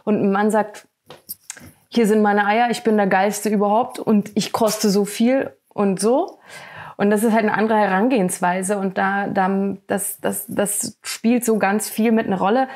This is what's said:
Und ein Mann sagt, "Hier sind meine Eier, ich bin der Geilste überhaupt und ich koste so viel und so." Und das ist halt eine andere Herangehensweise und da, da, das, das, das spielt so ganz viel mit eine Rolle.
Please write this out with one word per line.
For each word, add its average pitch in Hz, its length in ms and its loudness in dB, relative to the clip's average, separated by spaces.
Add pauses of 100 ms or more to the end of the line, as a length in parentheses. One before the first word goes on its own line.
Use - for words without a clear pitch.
Und 208 180 0
ein 196 100 2
Mann 208 200 2
sagt, - 360 -2 (1000)
"Hier 233 180 2
sind 214 160 4
meine 208 240 2
Eier, 226 240 2
ich 220 140 -6
bin 214 140 2
der 202 100 2
Geilste 202 420 0
überhaupt 208 480 0
und 208 380 0
ich - 160 -2
koste 214 380 0
so 196 160 2
viel 247 460 0 (180)
und 196 320 -2
so." 262 360 0 (600)
Und 202 140 2
das 214 120 2
ist 233 80 2
halt 220 120 2
eine 214 100 2
andere 220 260 2
Herangehensweise 190 960 0
und 196 200 -4
da, 196 300 -2
da, 190 220 0 (380)
das, - 320 -4
das, 190 300 -6
das - 520 -4
spielt 233 440 -2
so 220 120 2
ganz 196 320 0
viel 226 220 0
mit 220 160 0
eine 190 100 -2
Rolle. 233 380 0